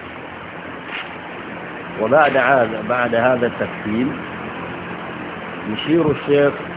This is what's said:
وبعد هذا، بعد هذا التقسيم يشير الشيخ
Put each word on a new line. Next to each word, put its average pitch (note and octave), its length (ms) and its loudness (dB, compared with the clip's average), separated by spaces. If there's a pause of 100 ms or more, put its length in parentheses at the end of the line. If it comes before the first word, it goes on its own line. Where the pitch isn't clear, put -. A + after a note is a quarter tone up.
(2000)
وبعد C#3 360 6
هذا، A#2+ 520 4
بعد A#2+ 260 2
هذا B2 320 4
التقسيم A2 680 -2 (1600)
يشير D3+ 380 4
الشيخ C#3+ 420 4 (240)